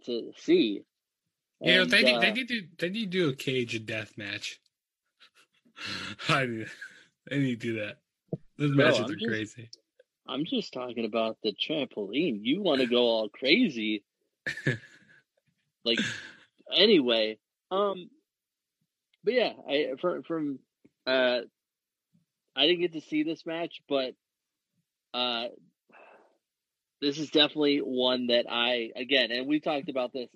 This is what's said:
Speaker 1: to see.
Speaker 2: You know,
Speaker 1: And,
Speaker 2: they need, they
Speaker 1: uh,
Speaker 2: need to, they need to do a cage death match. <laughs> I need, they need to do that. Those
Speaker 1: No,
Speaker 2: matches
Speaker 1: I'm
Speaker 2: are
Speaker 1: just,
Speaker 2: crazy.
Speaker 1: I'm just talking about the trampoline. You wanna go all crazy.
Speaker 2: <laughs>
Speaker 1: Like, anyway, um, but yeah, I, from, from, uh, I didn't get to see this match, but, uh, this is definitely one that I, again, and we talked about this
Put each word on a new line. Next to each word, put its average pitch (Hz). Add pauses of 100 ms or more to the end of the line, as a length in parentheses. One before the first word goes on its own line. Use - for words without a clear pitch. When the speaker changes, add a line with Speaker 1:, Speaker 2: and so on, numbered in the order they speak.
Speaker 1:
to 120
see. 131 (800)
Speaker 2:
You 180
know, 185
Speaker 1:
And, 170
Speaker 2:
they 208
need, 240
they 196
Speaker 1:
uh, 208
Speaker 2:
need 247
to, 233 (160)
they 170
need 202
to 185
do 170
a 135
cage 117
death 110
match. 104 (760)
<laughs> -
I 139
need, 110 (640)
they 139
need 127
to 117
do 113
that. 104 (600)
Those 147
Speaker 1:
No, 139
Speaker 2:
matches 151
Speaker 1:
I'm 120
Speaker 2:
are -
Speaker 1:
just, 202
Speaker 2:
crazy. 113 (580)
Speaker 1:
I'm 135
just 226
talking 123
about 113
the 107
trampoline. 123
You 147
wanna 139
go 120
all 113
crazy. 127 (640)
Speaker 2:
<laughs> 127 (1120)
Speaker 1:
Like, 117 (720)
anyway, 123 (340)
um, 190 (1160)
but 214
yeah, 202 (160)
I, 139
from, 160
from, 147 (480)
uh, 127 (1120)
I 135
didn't 175
get 175
to 156
see 151
this 156
match, 165
but, 135 (1000)
uh, 123 (1500)
this 143
is 147
definitely 147
one 127
that 120
I, 117
again, 123
and 127
we 151
talked 151
about 127
this 123